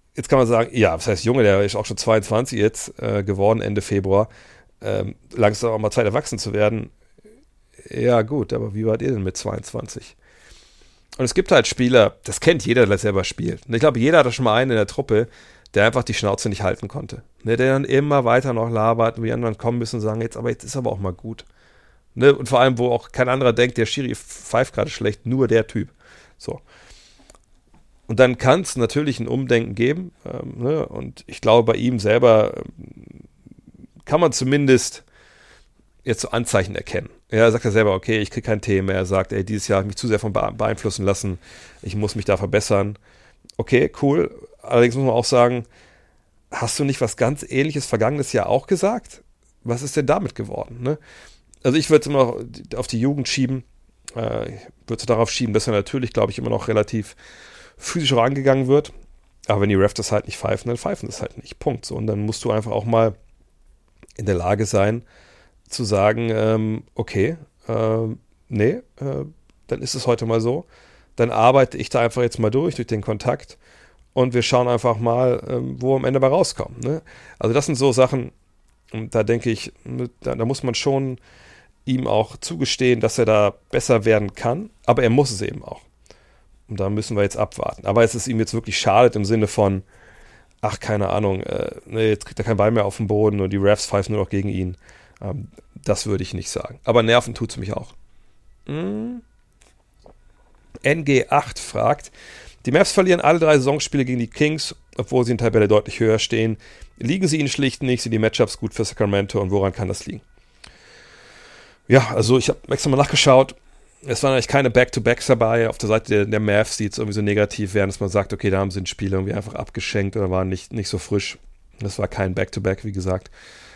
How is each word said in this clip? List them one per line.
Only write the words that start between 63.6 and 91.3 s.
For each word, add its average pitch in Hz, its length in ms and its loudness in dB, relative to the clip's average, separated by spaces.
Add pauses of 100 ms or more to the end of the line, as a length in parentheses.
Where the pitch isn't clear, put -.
in 110 80 -8
der 98 100 0
Lage 98 300 -2
sein, 107 380 0 (640)
zu - 140 -8
sagen, 110 480 0
ähm, 110 520 -2 (100)
„Okay, 113 440 -2 (300)
ähm, 110 520 -2 (300)
nee, 127 320 0 (180)
äh, 139 260 -6 (420)
dann - 140 -4
ist 127 140 -8
es 127 120 -8
heute 117 180 0
mal 113 160 0
so. 127 240 -2 (500)
Dann 117 160 0
arbeite 123 460 4
ich - 120 -8
da 123 120 0
einfach 117 200 0
jetzt 117 180 -2
mal 107 120 2
durch, 143 240 0
durch 117 120 -8
den 107 140 -4
Kontakt. - 560 -4 (560)
Und 127 200 2
wir 120 80 2
schauen 123 260 2
einfach 120 300 2
mal, 120 500 0
ähm, 127 320 -6
wo 127 160 0
am 131 100 -2
Ende 131 140 0
bei 131 80 4
rauskommt“, - 560 -2
ne? 151 200 -4 (340)
Also 113 160 0
das 139 140 2
sind 147 80 -2
so 131 160 2
Sachen, 127 400 2 (600)
und 110 220 -8
da 110 100 2
denke 117 280 0
ich, - 220 -8 (100)
ne, 123 260 -8 (120)
da, 123 140 -4
da 117 100 -4
muss 131 180 -4
man 123 100 -4
schon 135 460 -4 (680)
ihm 127 220 -2
auch 104 300 0
zugestehen, 127 640 0
dass 110 200 0
er 117 60 2
da 104 280 4 (160)
besser 117 360 0
werden 104 280 2
kann. 156 360 -6 (160)
Aber 120 180 2
er 117 60 4
muss 127 220 2
es 95 100 -8
eben - 220 -8
auch. - 180 -16 (840)
Und 104 120 -8
da 95 100 0
müssen 107 260 -4
wir 101 80 2
jetzt 98 140 -2
abwarten. - 480 -6
Aber 104 180 4
es 110 120 2
ist 117 120 -6
ihm 113 120 0
jetzt 110 140 -2
wirklich 113 260 -4
schadet 110 360 4
im 104 80 -2
Sinne 107 240 2
von, 98 360 0 (800)
ach, 101 180 -4
keine 101 300 -2
Ahnung, 98 340 -2